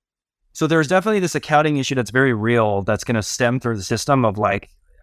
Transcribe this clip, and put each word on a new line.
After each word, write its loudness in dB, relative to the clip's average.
So 0
there's 2
definitely 2
this -2
accounting 2
issue -2
that's -2
very 4
real 0
that's -2
gonna -2
stem -2
through -4
the -8
system 0
of, 0
like, -2